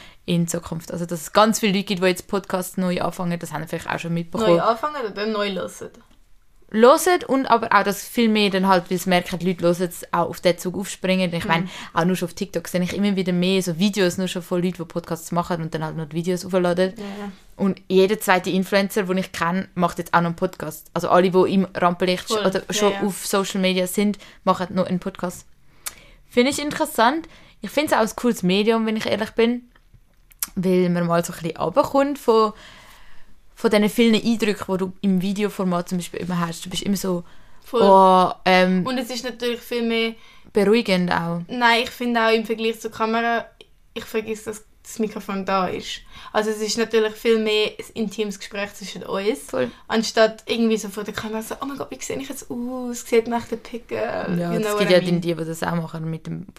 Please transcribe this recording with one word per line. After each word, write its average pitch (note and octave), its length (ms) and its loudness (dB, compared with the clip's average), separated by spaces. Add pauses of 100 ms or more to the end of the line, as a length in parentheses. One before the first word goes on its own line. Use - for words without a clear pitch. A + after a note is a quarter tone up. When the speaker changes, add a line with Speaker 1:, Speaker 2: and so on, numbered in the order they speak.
(260)
Speaker 1:
in E3+ 220 0
Zukunft. E3 460 -8
Also, E3+ 120 -6
dass E3+ 180 -6
es - 100 -12
ganz G#3+ 260 4
viele G3+ 140 2
Leute G3 100 0
gibt, G3 180 -4
die F#3 60 4
jetzt F3+ 220 0
Podcasts F#3 480 -4
neu F3+ 240 0
anfangen, F3 360 -4
das E3 140 -10
haben D3+ 120 -6
wir E3 40 -10
vielleicht - 220 -8
auch - 100 -2
schon E3+ 140 -4
mitbekommen. E3+ 420 2
Speaker 2:
Neu E3 80 4
anfangen C4+ 380 0 (100)
oder G3 140 -6
neu G#3 260 -2
hören? - 380 -8 (840)
Speaker 1:
Hören D#4 560 6
und C4+ 180 0
aber A3+ 220 2 (100)
auch, G3 60 4
dass G3+ 220 -2
viel A#3 220 2
mehr G#3 220 4
dann F#3+ 180 2
halt, F3+ 220 4
weil F#3 80 0
es - 80 -6
merken, F3+ 320 2
die E3+ 80 -6
Leute E3+ 180 0
hören F3 240 2
es, - 140 -12 (100)
auch E3+ 180 0
auf - 120 -10
den F3 160 2
Zug F3+ 200 -6
aufspringen. F#3 540 -2
Ich E3+ 140 -6
meine, E3 200 2
Speaker 2:
Mhm. F3+ 40 -10 (240)
Speaker 1:
auch E3+ 120 2
nur F3+ 100 2
schon F3 120 -4
auf E3+ 60 -14
TikTok E3+ 340 -6
sehe F3+ 140 -2
ich F3+ 120 -4
immer G3+ 220 0
wieder F#3 160 0
mehr F3+ 300 2
so E3+ 160 -4
Videos, F#3 400 2
nur F#3 100 -2
schon F3+ 140 -6
von F3 220 -2
Leuten, F3+ 160 -2
die E3 60 -8
Podcasts - 460 -8
machen E3+ 300 -2
und D#3+ 140 -6
dann D#3+ 100 -4
halt D#3 100 -8
noch D#3+ 140 -8
die D3+ 60 -12
Videos F3+ 280 -2
aufladen. F3+ 540 2
Speaker 2:
Ja, G#3 60 -12
ja. G3+ 280 -10 (240)
Speaker 1:
Und F#3+ 320 0
jeder F#3+ 320 4
zweite F3+ 300 2
Influencer, G3 540 0
den F#3 160 0
ich F3+ 120 -6
kenne, F3 440 -2
macht E3+ 240 0
jetzt - 140 -4
auch E3+ 60 6
noch E3+ 100 4
einen E3 60 -4
Podcast. E3 580 -6
Also E3+ 140 -2
alle, F3+ 220 6
die F3 240 4
im G3 200 4
Rampenlicht F3+ 540 0
Speaker 2:
Voll. A3 180 0
Speaker 1:
oder F#3+ 220 0
Speaker 2:
Ja, F#3 60 -6
Speaker 1:
schon G#3 180 2
Speaker 2:
ja. G3 120 -6
Speaker 1:
auf G3 220 -4
Social G3 360 -2
Media F#3 260 2
sind, G#3 300 0 (260)
machen F#3 280 0
noch F3+ 160 0
einen F3+ 120 -2
Podcast. - 460 -8 (840)
Finde A#3+ 240 2
ich D4 80 -4
interessant. D4 720 0 (320)
Ich G3+ 80 -12
finde D4+ 240 0
es - 0 -
auch A3+ 80 4 (100)
ein - 60 -18
cooles A#3 260 0
Medium, G#3+ 440 2
wenn A3 100 -2
ich G#3+ 80 -6
ehrlich G#3 260 -2
bin. A#3+ 380 0 (840)
Weil F3+ 340 2
man F3 180 0
mal E3+ 160 2
so F3 100 -10
ein - 80 -14
bisschen E3+ 160 -6
runterkommt C#4 600 0
von, A3 340 2 (1000)
von A3+ 160 0
diesen G#3 180 4
vielen A3+ 260 4
Eindrücken, G#3+ 580 0
die F#3 40 0
du F#3 240 -4
im F#3+ 200 2
Videoformat F#3+ 680 -2
zum F#3 80 -4
Beispiel - 240 -8
immer F3 180 -4
hast. E3 260 -6
Du F#3 40 -12
bist - 140 -6
immer G3+ 140 0
so, F3+ 260 -2 (400)
Speaker 2:
Voll. A#3+ 200 0
Speaker 1:
oh, F#3+ 480 8 (140)
ähm, F#3 400 4
Speaker 2:
Und B3+ 120 -2
es C4 120 -4
ist B3 140 -8
natürlich A#3+ 380 -4
viel A#3+ 200 -4
mehr A3+ 320 0 (400)
Speaker 1:
beruhigend G3 580 4
auch. E3+ 360 -2
Speaker 2:
Nein, A#3 360 2
ich B3+ 60 -6
finde A#3+ 320 -2
auch A3+ 100 4
im A3 140 2
Vergleich A3+ 340 -2
zur A3 120 -8
Kamera, A3+ 540 -2 (480)
ich A3+ 120 -10
vergesse, A3 460 -6
dass G#3 120 -14 (200)
das - 160 -12
Mikrofon G3+ 460 -6
da F#3+ 220 0
ist. - 340 -8 (300)
Also G#3+ 200 0
es G#3+ 100 -6
ist G#3 160 -2
natürlich A3 380 2
viel A3+ 240 2
mehr G#3+ 400 0
ein - 60 -16 (100)
intimes G#3 420 -4
Gespräch G3+ 380 -8
zwischen F#3 280 -12
uns. G#3 360 -2 (100)
Speaker 1:
Voll. B3+ 220 -2 (160)
Speaker 2:
Anstatt A3 580 2
irgendwie A3+ 320 0
so G#3 120 -8
vor G#3 140 -10
der G#3 120 -10
Kamera A3 260 -6
so, - 180 -10
oh C4+ 60 -8
mein C#4 120 -8
Gott, - 120 -8
wie C4+ 120 -12
sehe - 180 -8
ich C4+ 100 -10
jetzt - 220 -14
aus? B3 540 -8
Sieht A3+ 220 2
man A#3 140 -2
echt - 100 -14
den A3+ 100 -6
Pickel? A3+ 360 -10
Speaker 1:
Ja, F3+ 560 -2
Speaker 2:
You - 60 0
know G#3+ 80 0
Speaker 1:
es G#3 60 0
Speaker 2:
what G#3 60 2
Speaker 1:
gibt F#3+ 120 4
Speaker 2:
I - 20 8
Speaker 1:
ja F3+ 80 8
Speaker 2:
mean? F3+ 80 -2
Speaker 1:
dann E3+ 120 2
die, E3 140 -2
die D#3+ 100 -6
das D#3+ 180 -6
auch E3+ 120 -2
machen D#3+ 340 -6
mit D#3+ 180 -10
dem E3 180 -8 (140)